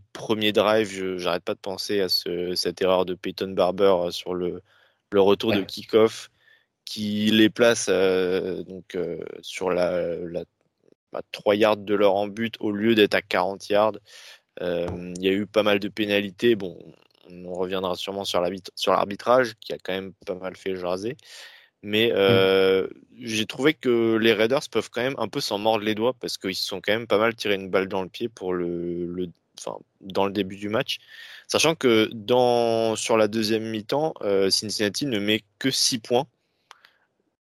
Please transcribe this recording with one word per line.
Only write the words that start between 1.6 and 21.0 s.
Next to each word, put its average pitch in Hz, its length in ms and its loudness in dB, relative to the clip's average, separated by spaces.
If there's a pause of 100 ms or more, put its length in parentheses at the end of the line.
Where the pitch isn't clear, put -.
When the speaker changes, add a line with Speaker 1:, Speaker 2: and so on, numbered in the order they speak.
Speaker 1:
à 92 80 0
ce, 87 480 -4
cette 87 260 -4
erreur 92 220 2
de 90 120 -4
Peyton 95 340 -8
Barber, 95 500 4
euh, 87 120 -2
sur - 220 -8
le, 90 280 -4 (500)
le 98 100 4
retour 101 300 4
de 101 80 2
Speaker 2:
Ouais. 95 60 -4
Speaker 1:
kick-off - 640 2 (560)
qui 107 460 -2
les 110 180 6
place, 117 400 4
euh, 92 760 2
donc, 90 320 -16
euh, 85 220 -4 (240)
sur - 300 -4
la, 87 460 0
la, 85 260 -8 (720)
à - 80 -8 (100)
trois - 240 0
yards 107 220 4
de 101 180 -4
leur 98 200 4
en 104 120 -2
but 110 320 -6
au 107 120 -4
lieu 107 240 2
d'être 104 200 6
à 95 60 2
quarante 95 460 -2
yards. 104 300 2 (640)
Euh, 87 260 -2 (300)
il 90 60 -8
y 95 40 2
a 95 60 4
eu 101 140 0
pas 104 160 2
mal 104 160 2
de 101 100 -6
pénalités. 104 680 0
Bon, 90 220 -10 (520)
on 90 240 -14
reviendra 92 420 -4
sûrement 98 300 -8
sur 92 160 -6
l'arbit-, 90 340 -6
sur - 160 -2
l'arbitrage, 113 680 0
qui - 140 -12
a 76 40 -8
quand - 160 -8
même 95 200 -6 (120)
pas 95 100 -6
mal 90 200 -10
fait 95 200 -6
jaser. 92 420 -6 (640)